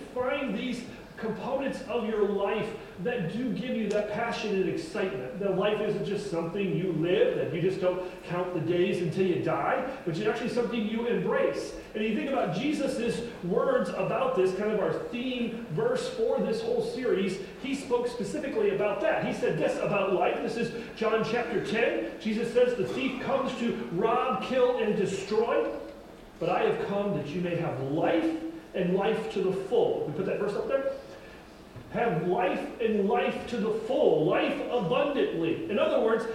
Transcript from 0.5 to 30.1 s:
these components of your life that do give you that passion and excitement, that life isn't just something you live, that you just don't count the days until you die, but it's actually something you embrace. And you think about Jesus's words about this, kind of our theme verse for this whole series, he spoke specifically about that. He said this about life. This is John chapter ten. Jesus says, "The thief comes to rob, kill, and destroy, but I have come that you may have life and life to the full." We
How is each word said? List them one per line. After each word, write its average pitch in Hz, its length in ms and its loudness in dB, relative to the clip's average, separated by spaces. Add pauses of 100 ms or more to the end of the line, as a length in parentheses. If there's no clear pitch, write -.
these 247 240 -4 (360)
components 233 720 -4
of 220 180 -2
your 208 220 2
life 196 360 0 (380)
that 220 300 -2
do 240 180 -2
give 233 240 -4
you 214 140 0
that 208 240 0
passion 214 420 -2
and 180 140 2
excitement, - 680 -4
that 190 200 0
life 208 240 2
isn't 202 240 0
just - 260 -2
something 170 460 0
you 175 160 0
live, 175 420 4
that - 180 -2
you 151 80 -2
just 180 200 2
don't 180 200 2 (220)
count 180 300 -2
the 170 80 -2
days 180 400 2
until 185 240 2
you 156 180 2
die, - 420 0 (200)
but 165 120 -2
it's 214 80 -2
actually 233 220 0
something 226 400 0
you 226 200 -2
embrace. 202 680 0 (200)
And 214 120 -2
you 220 100 0
think 294 140 -2
about 226 260 0
Jesus's 254 720 0 (160)
words 220 460 2
about - 480 0
this, 185 200 4
kind 214 140 0
of 214 80 2
our 160 140 2
theme 240 800 -4
verse 220 360 0
for 247 320 0
this 220 220 0
whole 240 240 0
series, 196 540 0 (220)
he 269 140 -4
spoke 240 320 0
specifically 220 680 0
about 202 280 0
that. - 240 2
He - 80 -2
said - 240 0
this - 260 0
about 196 300 2
life. - 280 2
This - 140 -2
is 240 160 -2 (240)
John 220 340 2
chapter 233 360 0
ten. 277 460 0 (100)
Jesus 220 320 -2
says, 247 240 6
"The 190 100 0
thief - 360 -2
comes 262 360 0
to 233 320 -2
rob, 233 520 2
kill, 247 340 2
and 208 180 2
destroy, 214 720 2 (720)
but 170 80 -2
I 185 160 2
have - 240 2
come 202 300 0
that 139 100 -4
you 180 140 -4
may 170 160 0
have 127 200 -2 (140)
life 311 460 2 (360)
and 180 220 2
life 214 380 0
to 196 80 0
the 185 100 2
full." - 560 2
We 151 60 -4